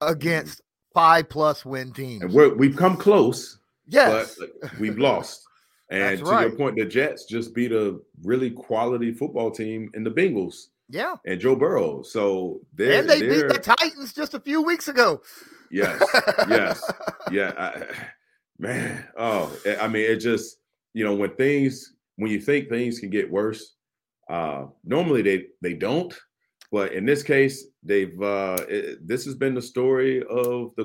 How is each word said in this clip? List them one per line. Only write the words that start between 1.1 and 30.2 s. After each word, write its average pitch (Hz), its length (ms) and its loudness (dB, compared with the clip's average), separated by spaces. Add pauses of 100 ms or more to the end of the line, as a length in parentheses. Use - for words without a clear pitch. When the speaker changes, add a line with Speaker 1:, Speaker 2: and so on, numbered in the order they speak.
Speaker 1:
plus 151 360 0
win 131 280 -8
teams. 123 320 -10
Speaker 2:
And 90 80 -2
we're, 139 220 10
we've 135 220 4
come 180 200 4
close, 160 640 4 (280)
Speaker 1:
Yes. 156 520 4
Speaker 2:
but - 420 -14
we've 107 180 -2
lost. 117 520 0
Speaker 1:
<laughs> - 40 -20 (360)
Speaker 2:
And 95 120 0
Speaker 1:
That's 98 180 0
Speaker 2:
to 151 60 -8
your 196 80 2 (160)
Speaker 1:
right. - 80 -6
Speaker 2:
point, 127 180 -2
the 110 80 0
Jets 131 400 -2
just 117 300 -8
beat 120 180 -2
a 104 260 0 (240)
really 123 280 0
quality 120 600 -2
football 117 400 -4
team 110 440 -8
in 110 100 -8
the 117 60 -4
Bengals. 117 560 -2 (240)
Speaker 1:
Yeah. 247 240 -6 (100)
Speaker 2:
And 90 160 -6
Joe 127 160 4
Burrow. 98 460 0
So 95 580 -4 (140)
they're, 135 260 2
Speaker 1:
And 330 80 0
they 302 140 4
beat 120 60 0
Speaker 2:
they're 302 200 2
Speaker 1:
the - 100 2
Titans 277 540 0
just 302 220 -8
a 262 60 -10
few 294 200 -2
weeks 330 280 -2
ago. 233 340 2 (480)
Speaker 2:
Yes. 95 320 0 (240)
Speaker 1:
<laughs> - 220 2
Speaker 2:
Yes. - 440 0 (400)
Yeah. 95 240 0
I, - 300 -8 (720)
man. 117 440 -6 (140)
Oh, 104 340 -2 (140)
I, 98 120 0
I 110 120 -2
mean, 110 220 0
it 113 60 2
just, 113 420 -2 (340)
you 113 120 -4
know, 104 100 0
when 101 220 0
things, 135 580 0 (220)
when 110 140 -4
you 101 100 0
think 143 280 0
things 117 300 -4
can 101 100 -10
get 101 220 -2
worse, 104 460 -4 (520)
uh, 76 380 -6 (180)
normally 139 380 0
they, 95 240 0 (160)
they 90 100 -4
don't. 156 400 -4 (580)
But 98 220 -2
in 98 140 -4
this 143 160 2
case, 139 420 2 (180)
they've, 95 380 0
uh, 98 380 -2 (100)
it, 82 400 -8
this 127 160 -4
has 135 100 -10
been 131 200 -2
the 123 80 -4
story 131 640 0